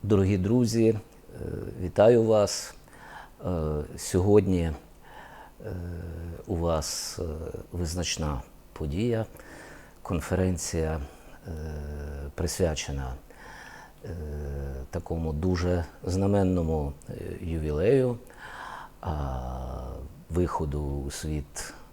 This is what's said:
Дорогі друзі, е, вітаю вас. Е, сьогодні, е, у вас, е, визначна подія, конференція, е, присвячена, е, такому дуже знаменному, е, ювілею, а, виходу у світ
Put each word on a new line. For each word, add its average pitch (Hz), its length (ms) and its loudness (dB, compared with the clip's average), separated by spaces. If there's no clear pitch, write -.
Дорогі 98 340 6
друзі, 113 500 4
е, 110 100 4
вітаю 104 440 8
вас. 107 500 4
Е, - 20 -2
сьогодні, 95 680 6
е, 82 100 2
у 92 100 -2
вас, 82 640 0
е, - 40 -4
визначна 80 720 -2
подія, 107 540 -2
конференція, 85 1000 0
е, - 500 -14
присвячена, 76 800 0
е, - 40 -10
такому 82 420 -2
дуже 87 520 2
знаменному, 90 880 2
е, - 40 -8
ювілею, 90 800 2
а, 64 880 -6
виходу 80 520 0
у 69 40 -4
світ - 640 -6